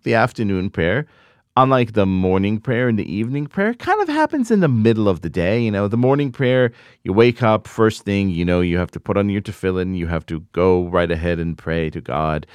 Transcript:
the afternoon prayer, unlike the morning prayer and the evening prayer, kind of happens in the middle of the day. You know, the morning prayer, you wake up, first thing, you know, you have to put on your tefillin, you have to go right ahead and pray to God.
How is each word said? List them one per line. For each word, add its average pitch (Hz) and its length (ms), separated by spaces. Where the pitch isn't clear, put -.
the 120 100
afternoon 101 560
prayer, 98 360
unlike 127 360
the 104 120
morning 95 540
prayer 123 300
and 110 100
the 98 100
evening 123 380
prayer, 202 280
kind 359 260
of 370 80
happens 294 420
in 214 80
the 180 80
middle 110 420
of 87 120
the 85 100
day. 92 320
You 110 80
know, 101 160
the 101 100
morning 131 360
prayer, 127 400
you 90 80
wake 117 320
up, 110 240
first 110 340
thing, 101 280
you 85 140
know, 87 160
you 87 160
have 90 140
to - 80
put - 180
on 101 120
your 101 120
tefillin, 95 560
you 85 120
have 82 180
to 82 140
go 90 380
right 87 240
ahead 85 260
and 82 180
pray 82 340
to 76 100
God. 76 440